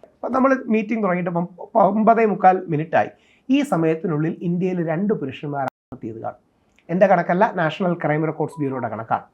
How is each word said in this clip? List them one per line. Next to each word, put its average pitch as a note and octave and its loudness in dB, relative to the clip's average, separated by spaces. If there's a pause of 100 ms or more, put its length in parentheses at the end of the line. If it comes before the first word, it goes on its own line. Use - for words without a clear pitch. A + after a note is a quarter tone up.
അപ്പം - -10
നമ്മൾ C4 2
മീറ്റിംഗ് A3 0
തുടങ്ങിയിട്ട് F3+ 0
ഇപ്പം E3+ -2 (280)
ഒമ്പതേ G#3+ 4
മുക്കാൽ F#3 4
മിനിറ്റായി. D#3 0 (420)
ഈ C#4 4
സമയത്തിനുള്ളിൽ D#3+ 0
ഇന്ത്യയിൽ F3 -2
രണ്ട് G3 0
പുരുഷന്മാർ C#3+ -6
ആത്മഹത്യ - -10
ചെയ്ത് A2 -12
കാണും. - -12 (400)
എൻ്റെ F3+ 2
കണക്കല്ല, F3+ 2
നാഷണൽ F3 0
ക്രൈം D#3 0
റെക്കോർഡ്സ് D#3 -4
ബ്യൂറോയുടെ C3 -4
കണക്കാണ്. A2 -4 (100)